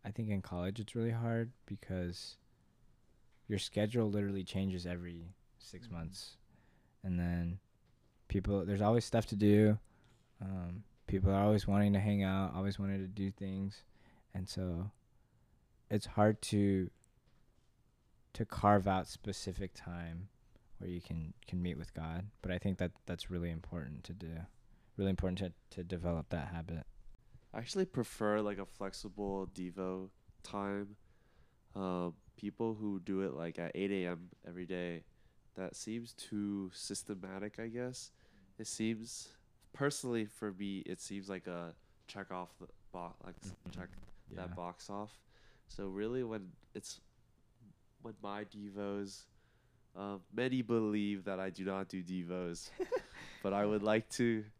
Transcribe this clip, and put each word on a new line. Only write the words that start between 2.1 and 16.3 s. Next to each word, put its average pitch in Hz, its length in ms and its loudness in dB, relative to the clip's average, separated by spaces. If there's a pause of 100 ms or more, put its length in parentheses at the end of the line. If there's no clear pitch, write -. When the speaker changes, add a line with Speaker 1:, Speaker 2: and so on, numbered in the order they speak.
Speaker 1:
your 104 120 2
schedule 107 500 2
literally 101 360 2
changes 92 420 0
every 87 480 -6 (240)
six - 280 -16
Speaker 2:
Mm-hmm. 87 100 -8
Speaker 1:
months. 82 400 -8 (680)
And 90 180 0
then 87 380 2 (680)
people, 101 360 4
there's 98 160 4
always 113 240 8
stuff 113 220 4
to 110 100 -2
do. 104 420 10 (640)
Um, 95 440 -4 (220)
people 98 240 6
are 98 120 6
always 104 260 8
wanting 101 240 6
to 98 80 6
hang 104 220 4
out, 95 320 2
always 98 240 0
wanting 98 220 0
to 95 60 -2
do 98 240 -2
things. 98 520 -4 (500)
And 92 160 -6
so 92 420 -2 (1000)
it's 107 160 2
hard 107 360 6